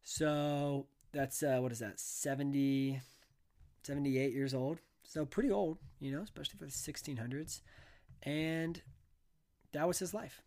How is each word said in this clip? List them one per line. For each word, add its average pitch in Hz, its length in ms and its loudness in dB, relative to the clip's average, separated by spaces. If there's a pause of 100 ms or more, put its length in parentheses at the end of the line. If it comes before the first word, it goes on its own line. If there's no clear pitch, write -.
So 147 840 2 (260)
that's, 139 280 0
uh, 135 180 4
what 123 120 2
is 113 80 -6
that, 104 180 -6
seventy, 139 1040 2 (800)
seventy-eight 139 500 2
years 135 200 0
old. 135 280 0 (220)
So 151 220 -2
pretty - 240 2
old, 190 300 2 (200)
you 135 120 -4
know, 147 100 -2
especially - 380 -8
for 156 60 -10
the 139 60 -10
sixteen - 460 -6
hundreds. 131 440 -6 (600)
And 160 600 -2 (920)
that 180 160 2
was 175 120 2
his 180 140 -4
life. - 340 -8